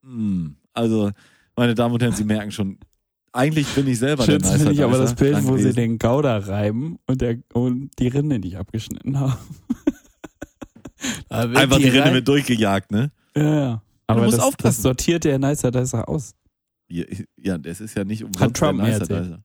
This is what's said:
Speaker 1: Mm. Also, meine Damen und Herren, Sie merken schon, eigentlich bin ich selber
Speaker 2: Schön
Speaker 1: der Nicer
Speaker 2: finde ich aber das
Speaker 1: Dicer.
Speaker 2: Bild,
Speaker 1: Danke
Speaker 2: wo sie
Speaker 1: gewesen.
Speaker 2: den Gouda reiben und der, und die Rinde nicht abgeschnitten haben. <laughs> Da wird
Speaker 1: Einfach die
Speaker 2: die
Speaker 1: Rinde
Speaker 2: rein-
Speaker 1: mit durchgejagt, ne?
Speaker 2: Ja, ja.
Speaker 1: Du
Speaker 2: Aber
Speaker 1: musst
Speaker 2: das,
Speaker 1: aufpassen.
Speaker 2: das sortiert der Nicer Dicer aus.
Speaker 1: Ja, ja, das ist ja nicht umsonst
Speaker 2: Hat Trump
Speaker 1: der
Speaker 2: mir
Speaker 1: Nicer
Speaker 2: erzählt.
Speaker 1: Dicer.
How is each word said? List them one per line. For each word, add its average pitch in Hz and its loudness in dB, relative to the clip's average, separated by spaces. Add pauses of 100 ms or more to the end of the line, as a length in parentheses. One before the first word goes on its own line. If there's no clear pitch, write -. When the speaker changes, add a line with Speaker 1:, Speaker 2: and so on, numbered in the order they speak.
Speaker 1:
Mm. 104 -4 (240)
Also, 110 0 (440)
meine 120 0
Damen 120 0
und 120 -2
Herren, 117 0
Sie 104 -4
merken 107 -2
schon, 98 -6 (540)
eigentlich 143 0
bin 139 0
ich 123 0
selber 131 0
Speaker 2:
Schön 147 4
Speaker 1:
der - 2
Nicer 143 4
Speaker 2:
finde 147 4
ich 143 2
aber 127 4
das 131 2
Speaker 1:
Dicer. 143 2
Speaker 2:
Bild, 143 4
Speaker 1:
Danke 139 2
Speaker 2:
wo 131 2
sie - 2
Speaker 1:
gewesen. 127 2
Speaker 2:
den 117 -2
Gouda 123 2
reiben 104 -4
und 131 -2
der, 120 -2 (160)
und 127 -2
die 127 2
Rinde 143 0
nicht 90 -8
abgeschnitten 113 -6
haben. 135 0
<laughs> - -6 (1300)
Da 117 -2
wird 120 0
Speaker 1:
Einfach 135 4
die 143 4
Speaker 2:
die 127 8
Speaker 1:
Rinde 135 4
Speaker 2:
rein- 143 4
Speaker 1:
mit 127 0
durchgejagt, 117 0
ne? 120 0 (240)
Speaker 2:
Ja, 151 2
ja. 151 2
Speaker 1:
Du 110 -8 (240)
Speaker 2:
Aber 117 2
Speaker 1:
musst 117 4
Speaker 2:
das, 117 2
Speaker 1:
aufpassen. 269 0 (120)
Speaker 2:
das - -8
sortiert 160 2
der 139 2
Nicer 135 0
Dicer 127 -2
aus. 147 -6 (540)
Speaker 1:
Ja, 85 -6 (320)
ja, 95 -4
das 85 -10
ist 110 -12
ja 101 -2
nicht 107 -6
umsonst - -10
Speaker 2:
Hat 127 2
Trump 139 0
Speaker 1:
der 101 0
Speaker 2:
mir 113 2
Speaker 1:
Nicer - -2 (140)
Speaker 2:
erzählt. 95 -4
Speaker 1:
Dicer. 87 -14